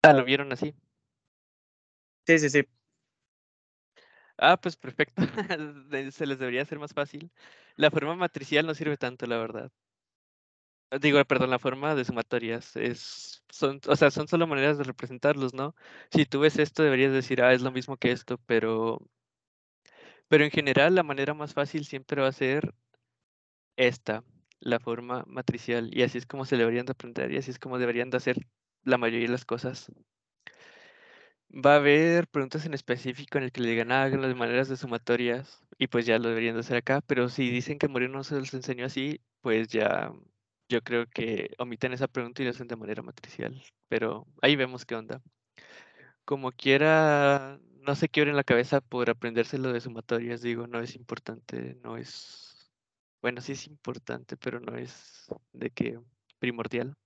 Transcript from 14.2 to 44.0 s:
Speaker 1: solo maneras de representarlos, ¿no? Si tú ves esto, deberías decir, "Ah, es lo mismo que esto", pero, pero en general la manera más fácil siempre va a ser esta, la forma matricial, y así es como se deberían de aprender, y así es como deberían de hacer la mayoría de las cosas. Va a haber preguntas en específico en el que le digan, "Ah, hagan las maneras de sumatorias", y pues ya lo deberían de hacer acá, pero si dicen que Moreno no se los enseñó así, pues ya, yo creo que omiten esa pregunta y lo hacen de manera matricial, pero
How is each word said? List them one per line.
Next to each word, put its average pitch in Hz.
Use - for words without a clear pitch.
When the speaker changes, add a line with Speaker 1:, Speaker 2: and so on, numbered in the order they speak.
Speaker 1:
solo 170
maneras 143
de 139
representarlos, 127
¿no? 143
Si 156
tú 139
ves 151
esto, 151
deberías 135
decir, 127
"Ah, 127
es 127
lo 131
mismo 131
que 123
esto", 123
pero, 113
pero 151
en 147
general 143
la 180
manera 143
más 151
fácil 147
siempre 139
va 135
a 135
ser 139
esta, 123
la 120
forma 120
matricial, 120
y 123
así 123
es 123
como 135
se 131
deberían 120
de 131
aprender, 123
y 131
así 131
es 127
como 127
deberían 120
de 127
hacer 123
la 127
mayoría 117
de 120
las 127
cosas. -
Va 143
a -
haber 156
preguntas 147
en 156
específico 131
en 135
el 123
que 123
le 117
digan, 117
"Ah, 135
hagan 135
las 131
maneras 123
de 131
sumatorias", 120
y 131
pues 120
ya 113
lo 113
deberían 113
de 113
hacer 120
acá, 135
pero 123
si 123
dicen 123
que 147
Moreno 131
no 139
se 147
los 131
enseñó 127
así, 135
pues 113
ya, 107
yo 117
creo 117
que 113
omiten 123
esa 127
pregunta 127
y 127
lo 123
hacen 120
de 120
manera 107
matricial, 120
pero 110